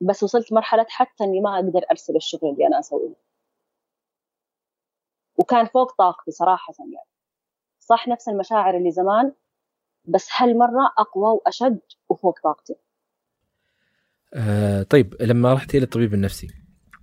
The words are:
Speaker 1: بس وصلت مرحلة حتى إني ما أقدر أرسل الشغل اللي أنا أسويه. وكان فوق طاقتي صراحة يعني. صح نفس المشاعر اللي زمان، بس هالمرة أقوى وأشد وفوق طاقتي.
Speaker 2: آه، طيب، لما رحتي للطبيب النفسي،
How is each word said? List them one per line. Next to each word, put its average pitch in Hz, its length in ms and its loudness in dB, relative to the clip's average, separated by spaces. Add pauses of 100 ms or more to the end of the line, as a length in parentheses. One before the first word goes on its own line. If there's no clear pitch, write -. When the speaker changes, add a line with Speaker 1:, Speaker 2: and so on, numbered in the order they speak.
Speaker 1:
بس 196 220 -2
وصلت 226 300 -2
مرحلة 220 360 2
حتى - 340 -4
إني 196 180 -2
ما 202 140 -2
أقدر 180 260 0 (100)
أرسل 160 240 -4
الشغل 160 340 -4
اللي 147 180 0
أنا - 120 0
أسويه. - 360 -8 (2250)
وكان 240 280 2
فوق 254 260 0
طاقتي 180 400 0
صراحة 175 480 0
يعني. - 300 -18 (720)
صح - 280 0
نفس 233 220 -6
المشاعر 196 480 0
اللي 180 140 0
زمان، 202 420 0 (720)
بس 170 220 -2 (100)
هالمرة 240 600 2
أقوى 214 360 0
وأشد 214 460 0 (300)
وفوق - 340 -2
طاقتي. - 320 -6 (1600)
Speaker 2:
آه، 104 500 -2
طيب، 123 380 2
لما 120 320 2
رحتي 135 260 0
للطبيب 117 340 0
النفسي، 98 340 -4 (560)